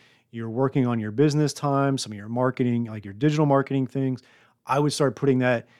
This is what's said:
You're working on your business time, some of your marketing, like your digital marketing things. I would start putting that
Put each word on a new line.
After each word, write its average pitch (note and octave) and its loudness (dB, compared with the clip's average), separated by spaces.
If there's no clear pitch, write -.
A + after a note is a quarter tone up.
You're A#2 -8
working C3 2
on A#2+ 0
your G#2+ -4
business D3 2
time, C#3 0
some G#2+ -8
of G#2+ -10
your G2+ -14
marketing, A#2+ 0
like G#2+ -10
your G2 -12
digital D3+ 2
marketing C3+ 2
things. C3 -2
I C3 0
would D3 2
start C3+ 0
putting C3+ 2
that B2 2